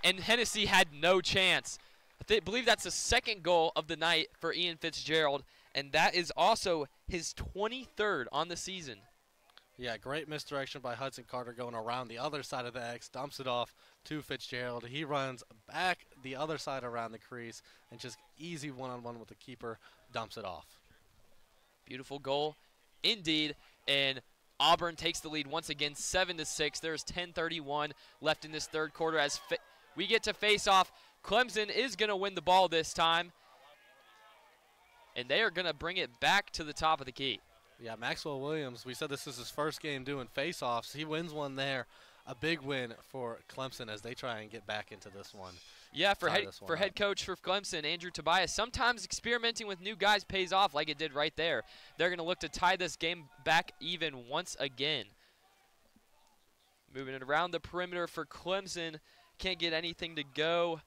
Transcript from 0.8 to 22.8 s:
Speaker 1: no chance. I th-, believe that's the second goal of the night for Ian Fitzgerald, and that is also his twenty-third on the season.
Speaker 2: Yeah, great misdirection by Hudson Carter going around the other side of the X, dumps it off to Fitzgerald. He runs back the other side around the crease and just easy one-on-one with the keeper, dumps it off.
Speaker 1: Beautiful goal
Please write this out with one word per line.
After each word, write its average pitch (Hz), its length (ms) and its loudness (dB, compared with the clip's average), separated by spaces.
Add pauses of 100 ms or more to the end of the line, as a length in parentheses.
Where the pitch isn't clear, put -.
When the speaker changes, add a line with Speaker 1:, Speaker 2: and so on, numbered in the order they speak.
Speaker 1:
no 170 280 6
chance. 180 580 2 (420)
I - 40 -12
th-, 202 200 4
believe 226 220 2
that's 220 160 4
the 165 80 -4
second 233 500 0
goal 165 340 6
of 160 120 0
the 160 100 -2
night 165 300 4 (120)
for 165 140 -2
Ian 165 240 -2
Fitzgerald, 151 680 2 (300)
and 139 180 -4
that 156 220 4
is 170 240 0
also 175 480 4 (220)
his 170 260 -4
twenty-third 208 960 -2
on 156 160 2
the 175 80 -6
season. 165 440 -8 (760)
Speaker 2:
Yeah, 120 220 -4
great 143 320 -6
misdirection 139 520 -6
by 123 120 -4
Hudson 127 340 -6
Carter 123 240 -6
going 120 220 -6
around 117 360 -2
the 117 100 -8
other 143 240 -4
side 123 240 -4
of 120 80 -8
the 120 120 -6
X, 120 220 -10
dumps 139 300 -8
it 131 80 -4
off 120 260 0 (320)
to 151 160 -4
Fitzgerald. 123 640 -6
He 139 180 -6
runs 135 400 -2 (240)
back 175 380 0 (160)
the 131 140 -8
other 151 240 -2
side 135 240 -4
around 117 280 -4
the 110 60 -14
crease 117 460 -12 (260)
and - 100 -16
just 123 200 -10 (180)
easy 151 320 -8
one-on-one 123 480 -8
with 110 120 -16
the 107 60 -18
keeper, 117 440 -10 (320)
dumps 110 260 -6
it 104 80 -10
off. 85 340 -12 (1040)
Speaker 1:
Beautiful 131 340 -12
goal 143 360 0 (460)